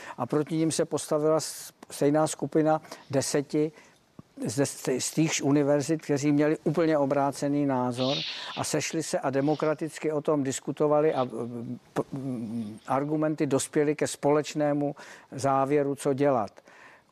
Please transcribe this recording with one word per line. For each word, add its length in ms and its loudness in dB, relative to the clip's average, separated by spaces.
a 80 -4
proti 300 0
nim 160 2
se 140 0
postavila 540 0
s-, 340 -10
stejná 360 2
skupina 540 0
deseti 600 0
z 100 -4
des-, 440 -2
z 120 -4
týchž 300 2
univerzit, 600 2
kteří 300 0
měli 320 4
úplně 340 2
obrácený 680 0
názor 520 0
a 60 -4
sešli 400 -2
se 160 -4
a 100 -2
demokraticky 840 -2
o 100 -2
tom 220 0
diskutovali 680 2
a, 120 0
eh, 40 -6
p-, 80 -2
mm, 760 -8
argumenty 600 0
dospěly 480 0
ke 120 -2
společnému 880 0
závěru, 640 2
co 180 0
dělat. 380 2